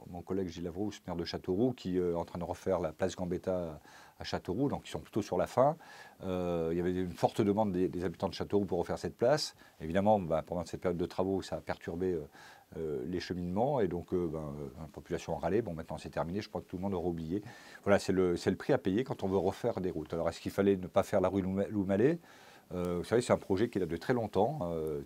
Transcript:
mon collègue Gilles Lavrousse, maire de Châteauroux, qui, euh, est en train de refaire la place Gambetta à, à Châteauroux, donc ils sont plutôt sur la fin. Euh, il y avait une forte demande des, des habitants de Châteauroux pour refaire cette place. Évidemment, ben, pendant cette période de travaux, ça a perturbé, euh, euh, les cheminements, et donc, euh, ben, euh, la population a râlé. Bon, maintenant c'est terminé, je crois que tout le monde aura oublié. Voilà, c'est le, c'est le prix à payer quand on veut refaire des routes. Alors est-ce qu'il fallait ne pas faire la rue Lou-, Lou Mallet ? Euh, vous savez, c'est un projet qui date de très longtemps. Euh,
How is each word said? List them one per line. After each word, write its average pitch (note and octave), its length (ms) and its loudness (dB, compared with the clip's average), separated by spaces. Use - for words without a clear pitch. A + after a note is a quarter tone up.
mon F2 160 -12
collègue F#2+ 240 -2
Gilles E2+ 160 -8
Lavrousse, F2+ 420 -6
maire F2 120 -6
de E2+ 80 -4
Châteauroux, F#2 480 0
qui, F2+ 260 -2
euh, F2 140 2
est - 20 0
en E2+ 100 -2
train - 140 -10
de F2 60 -4
refaire F2+ 340 0
la E2+ 140 -2
place F#2 240 -4
Gambetta F2 560 -2
à, D2 80 -14
à - 20 -10
Châteauroux, F2 460 -2
donc E2+ 180 -6
ils - 60 -14
sont - 80 -6
plutôt G#2 200 -4
sur F#2 160 -2
la F2 120 2
fin. C#3+ 280 4
Euh, F2 480 0
il E2+ 60 2
y F2 40 2
avait F2+ 120 2
une F2+ 180 0
forte - 300 0
demande G2+ 320 4
des, F2+ 160 2
des F2+ 160 -4
habitants F#2 240 -2
de F2+ 60 -8
Châteauroux G2+ 320 0
pour F2+ 120 -2
refaire E2+ 220 -2
cette E2 160 -6
place. C#3 400 2
Évidemment, G2 400 4
ben, D#2 240 0
pendant F2 200 -4
cette - 160 -8
période F2+ 160 0
de F2 100 0
travaux, F#2+ 360 0
ça - 140 -6
a D#2 40 -6
perturbé, F2+ 520 -4
euh, E2 80 -2
euh, D2+ 320 -4
les F2 100 -2
cheminements, F#2+ 640 -2
et F#2+ 80 4
donc, F2 260 -4
euh, F2 140 2
ben, D#2 100 -4
euh, D2 300 -8
la D#2+ 60 -10
population D#2+ 500 -6
a - 40 -4
râlé. F#2 220 2
Bon, F2 120 -4
maintenant D#2+ 240 -8
c'est D#2+ 120 -10
terminé, E2 300 -2
je - 80 -8
crois F2+ 120 -6
que - 80 -12
tout - 80 -8
le F2+ 60 -4
monde G2 120 -2
aura F2 140 0
oublié. E2+ 340 -2
Voilà, G#2+ 160 6
c'est - 140 0
le, F2+ 240 6
c'est G2+ 140 0
le F2+ 60 2
prix - 160 0
à B2+ 60 4
payer G2 240 0
quand - 220 -4
on - 20 0
veut F#2+ 120 2
refaire F#2+ 420 0
des F#2 100 -2
routes. D#2 220 -6
Alors E2 160 0
est-ce - 120 -6
qu'il F#2 120 -6
fallait G2+ 240 6
ne F#2 100 -4
pas F#2 160 2
faire G2 180 2
la F#2 100 4
rue G2 120 2
Lou-, F#2+ 260 0
Lou G#2 140 0
Mallet ? A2 380 4
Euh, F2+ 240 0
vous E2 60 -2
savez, A#2+ 180 4
c'est A2+ 100 4
un F#2+ 60 6
projet G2+ 300 0
qui A2+ 100 -2
date F2+ 100 0
de E2 80 -2
très - 160 0
longtemps. A#2 500 2
Euh, D#2+ 420 -2